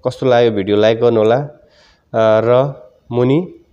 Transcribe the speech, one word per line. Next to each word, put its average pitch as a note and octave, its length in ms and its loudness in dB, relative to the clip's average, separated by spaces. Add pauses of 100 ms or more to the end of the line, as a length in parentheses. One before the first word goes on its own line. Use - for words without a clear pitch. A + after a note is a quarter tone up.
कस्तो B2+ 200 -6
लाग्यो A#2+ 240 2
भिडियो G2+ 260 -2
लाइक A2 240 2
गर्नुहोला, A#2 360 2
अ, C#3+ 120 -6 (680)
र A2+ 600 0 (380)
मुनि C3+ 400 -2 (200)